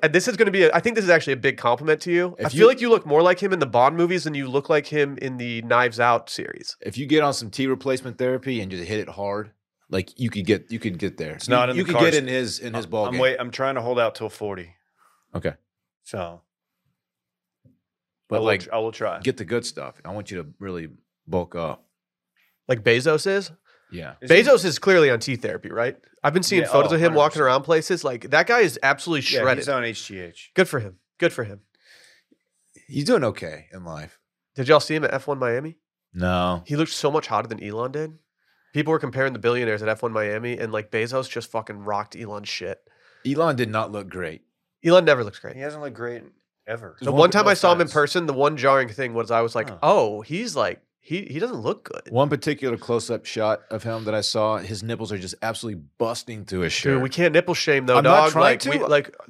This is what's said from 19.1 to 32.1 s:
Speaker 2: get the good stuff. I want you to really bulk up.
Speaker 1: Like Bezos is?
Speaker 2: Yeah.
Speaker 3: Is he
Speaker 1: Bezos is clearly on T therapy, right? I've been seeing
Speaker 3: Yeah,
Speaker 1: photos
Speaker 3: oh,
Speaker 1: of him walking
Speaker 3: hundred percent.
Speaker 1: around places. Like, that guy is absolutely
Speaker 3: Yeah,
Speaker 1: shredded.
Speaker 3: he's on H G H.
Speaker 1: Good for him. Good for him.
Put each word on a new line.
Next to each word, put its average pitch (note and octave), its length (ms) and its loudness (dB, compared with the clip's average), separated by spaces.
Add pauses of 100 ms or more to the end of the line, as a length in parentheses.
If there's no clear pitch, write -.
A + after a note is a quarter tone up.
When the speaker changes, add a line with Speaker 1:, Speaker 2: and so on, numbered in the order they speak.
Speaker 2:
get B2 180 -4
the G#2 80 -12
good A#2 200 -4
stuff. C2+ 300 -12 (100)
I F2 60 -12
want G2+ 200 -12
you F2+ 120 -10
to D2+ 60 -20 (100)
really F2+ 300 -10 (380)
bulk F2 280 -4
up. E2 300 -8 (800)
Speaker 1:
Like A#2 160 0
Bezos C3 420 2
is? G3 260 -2 (400)
Speaker 2:
Yeah. D#2 300 -14
Speaker 3:
Is B2+ 80 0
he E3 120 8
Speaker 1:
Bezos A#3+ 240 6
is D#3 120 -2
clearly E3+ 320 6
on A#2 100 2
T B2+ 160 -4
therapy, G#2 360 -8
right? A#2 260 -4 (260)
I've D3 100 2
been F3+ 100 0
seeing F#3 200 2
Speaker 3:
Yeah, - 40 -4
Speaker 1:
photos C#3 240 4
Speaker 3:
oh, E3+ 40 2
Speaker 1:
of D#3+ 60 2
him E3 140 4
walking D3 60 6
Speaker 3:
hundred D3 100 6
percent. D3+ 140 0
Speaker 1:
around C3 180 2
places. D#3+ 400 0
Like, B2+ 260 -6
that D#3 160 4
guy A#3+ 140 4
is G3+ 240 2
absolutely C#3 480 0
Speaker 3:
Yeah, B2+ 100 0
Speaker 1:
shredded. C3 180 2
Speaker 3:
he's C#3 100 -4
on B2+ 140 -2
H A2+ 220 -8
G G2 140 -14
H. F2 360 -18
Speaker 1:
Good F#3 120 4
for C#3+ 120 -4
him. G2 180 -10 (200)
Good F3 160 0
for B2 100 -6
him. G2+ 180 -16 (1300)